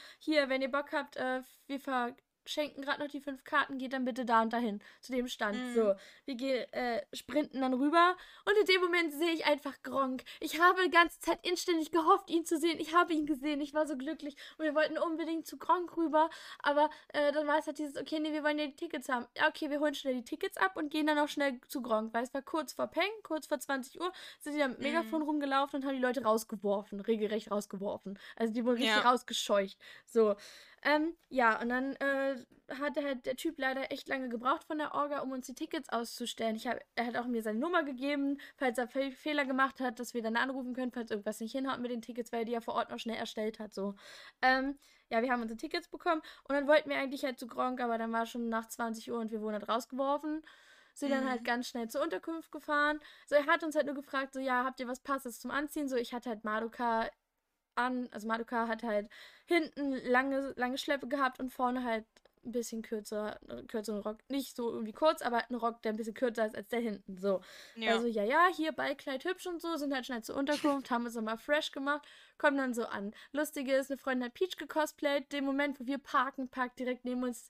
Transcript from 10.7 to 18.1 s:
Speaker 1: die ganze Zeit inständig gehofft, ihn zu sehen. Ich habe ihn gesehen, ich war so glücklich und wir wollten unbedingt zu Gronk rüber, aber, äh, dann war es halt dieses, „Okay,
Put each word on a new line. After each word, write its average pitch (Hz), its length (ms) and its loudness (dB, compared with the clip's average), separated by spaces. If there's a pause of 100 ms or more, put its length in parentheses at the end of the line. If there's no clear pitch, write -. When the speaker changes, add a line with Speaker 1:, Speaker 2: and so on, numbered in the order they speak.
Speaker 1:
die 311 60 2
ganze 339 300 6
Zeit - 260 -2
inständig 339 460 0
gehofft, 359 380 6
ihn 320 140 2
zu 330 140 0
sehen. 320 220 2
Ich - 140 -2
habe 349 180 6
ihn 302 140 2
gesehen, 285 340 0
ich 294 140 -6
war 311 120 4
so 294 100 -4
glücklich 277 400 -6 (220)
und 320 60 -2
wir 294 100 2
wollten 311 240 2
unbedingt 320 480 -2
zu 285 120 -12
Gronk 349 380 0
rüber, 320 340 4 (320)
aber, 294 280 4 (220)
äh, 294 200 2
dann 294 140 0
war 294 120 4
es 302 80 -4
halt 294 120 -6
dieses, 294 180 -6
„Okay, 302 240 -4